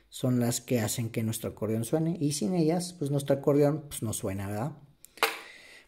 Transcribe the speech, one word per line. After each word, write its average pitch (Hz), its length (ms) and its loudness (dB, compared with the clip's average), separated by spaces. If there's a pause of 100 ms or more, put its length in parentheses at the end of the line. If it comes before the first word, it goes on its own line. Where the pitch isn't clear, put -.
son 127 320 0
las 120 220 0
que 123 180 0
hacen 110 300 -2
que 113 120 -2
nuestro 110 280 -2
acordeón 110 340 -2
suene. 160 340 0
Y 147 140 0
sin 190 220 0
ellas, 151 440 2
pues, 139 120 -2
nuestro 143 260 2
acordeón, 143 500 4
pues, - 160 -10
no 107 120 -2
suena, 98 320 -4
¿verdad? 110 320 -4 (1080)